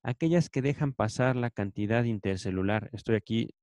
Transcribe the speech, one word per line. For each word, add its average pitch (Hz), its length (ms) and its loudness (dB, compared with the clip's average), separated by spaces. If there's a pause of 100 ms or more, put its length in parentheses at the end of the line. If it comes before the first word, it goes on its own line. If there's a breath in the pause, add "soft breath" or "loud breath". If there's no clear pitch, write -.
aquellas 165 460 2
que 135 120 -2
dejan 143 300 0
pasar 123 460 0
la 120 140 -2
cantidad 104 520 0
intercelular", 98 880 -2
estoy 110 240 -2
aquí 113 480 -2